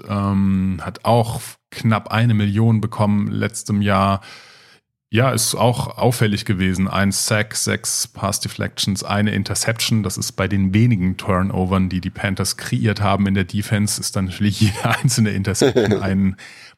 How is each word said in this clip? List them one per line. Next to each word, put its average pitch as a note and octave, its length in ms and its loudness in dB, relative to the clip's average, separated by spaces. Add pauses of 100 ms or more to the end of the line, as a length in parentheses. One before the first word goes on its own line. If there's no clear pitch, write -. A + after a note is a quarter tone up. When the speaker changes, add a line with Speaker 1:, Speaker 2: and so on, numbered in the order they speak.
Speaker 1:
ähm, G2 760 0
hat - 240 -8
auch A2+ 340 2 (300)
knapp - 420 0
eine A2+ 220 2
Million G#2+ 460 2
bekommen G#2 460 0
letztem G#2 560 -2
Jahr. G2 380 2 (880)
Ja, B2 220 2
ist - 240 -2
auch - 420 0
auffällig G#2+ 460 0
gewesen. F#2 420 0
Ein G2 240 0
Sack, G#2+ 460 -2
sechs - 500 -4
Pass - 320 -6
Deflections, - 640 -4
eine G#2 300 0
Interception. G#2+ 720 -2
Das - 120 -4
ist - 160 -6
bei F#2+ 140 -2
den G2 260 2
wenigen G2 440 4
Turnovern, F#2 720 0
die F#2 120 -2
die F#2+ 100 -6
Panthers G2 460 -4
kreiert A2+ 440 -2
haben G2 260 2
in G2 80 2
der G2 100 2
Defense, G#2 560 -2
ist - 140 -6
dann F#2+ 120 0
natürlich G2+ 340 0
<laughs> - 0 -
jede G#2 240 2
einzelne A#2 460 2
Interception G2+ 640 2
Speaker 2:
<laughs> F#2+ 80 -2
Speaker 1:
ein F#2+ 340 0 (420)